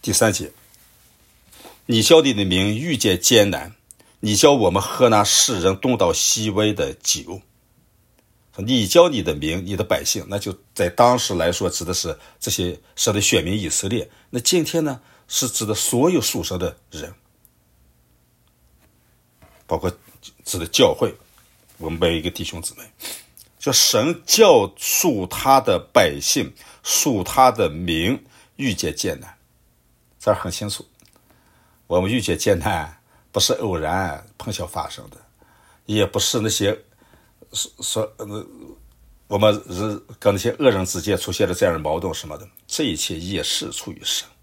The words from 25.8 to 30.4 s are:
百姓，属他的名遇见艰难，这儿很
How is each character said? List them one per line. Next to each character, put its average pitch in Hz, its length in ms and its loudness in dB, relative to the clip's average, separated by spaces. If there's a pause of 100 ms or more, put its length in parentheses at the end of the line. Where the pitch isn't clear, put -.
百 78 300 4
姓， 87 320 -2 (300)
属 110 400 -2
他 127 260 6
的 101 200 0
名 85 540 -2 (340)
遇 135 140 -2
见 - 240 -4
艰 78 240 -6
难， - 160 -20 (840)
这 - 100 -2
儿 98 60 4
很 - 160 -8